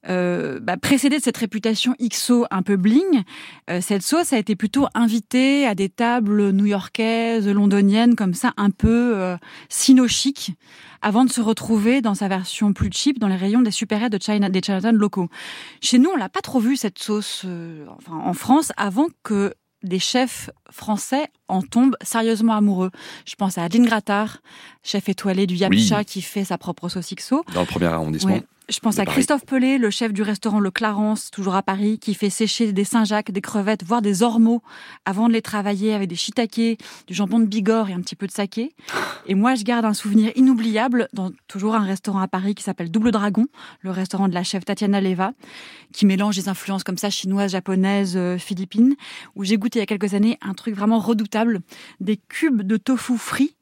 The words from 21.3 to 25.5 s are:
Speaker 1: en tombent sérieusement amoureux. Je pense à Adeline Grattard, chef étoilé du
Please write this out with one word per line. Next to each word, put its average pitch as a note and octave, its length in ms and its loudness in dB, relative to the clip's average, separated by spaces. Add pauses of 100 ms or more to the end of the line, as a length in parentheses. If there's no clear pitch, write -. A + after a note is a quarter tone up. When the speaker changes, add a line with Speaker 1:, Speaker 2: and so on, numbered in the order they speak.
Speaker 1:
en F#3 140 0
tombent B3 400 2
sérieusement A3+ 520 0
amoureux. F#3+ 360 2 (340)
Je - 100 -16
pense F#3+ 240 -4
à E3+ 60 -2
Adeline A#3 220 4
Grattard, G#3+ 520 0 (460)
chef - 240 -2
étoilé G3 380 0
du F3+ 100 -2